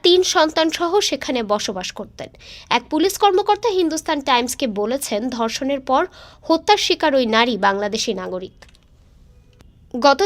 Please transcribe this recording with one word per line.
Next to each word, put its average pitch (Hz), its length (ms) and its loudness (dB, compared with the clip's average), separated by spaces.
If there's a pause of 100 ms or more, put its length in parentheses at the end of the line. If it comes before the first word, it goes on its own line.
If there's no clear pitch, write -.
তিন 359 200 6
সন্তানসহ 320 680 0 (180)
সেখানে 269 340 -4
বসবাস 202 480 -4
করতেন। - 380 -14 (400)
এক 247 200 0
পুলিশ 330 280 0
কর্মকর্তা 403 520 2
হিন্দুস্তান 320 520 -2
টাইমসকে 254 460 -2
বলেছেন, 214 640 -4
ধর্ষণের 247 600 -4
পর 277 140 2 (440)
হত্যার 330 380 2
শিকার 311 300 0
ওই 262 100 2
নারী 226 320 2
বাংলাদেশি 202 560 0
নাগরিক। 185 440 -10 (1400)
গত 277 320 4